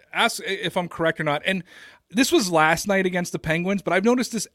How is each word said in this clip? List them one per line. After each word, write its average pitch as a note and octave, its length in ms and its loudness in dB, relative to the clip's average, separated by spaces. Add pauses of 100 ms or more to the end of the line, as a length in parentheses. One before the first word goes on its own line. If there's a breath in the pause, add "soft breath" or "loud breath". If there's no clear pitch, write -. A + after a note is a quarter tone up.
(120)
ask G#3 340 0
if F#3+ 300 -6
I'm F3 120 -2
correct E3 300 -2
or D#3+ 60 -4
not. D3 220 0
And F#3+ 180 -2 (460 soft breath)
this A#3+ 200 2
was B3 220 2
last D#3 340 4
night G3 200 2
against F3 260 -2
the D#3+ 60 -4
Penguins, F3 420 -2
but E3+ 140 -2
I've F#3+ 100 2
noticed B3 280 2
this A3 220 -6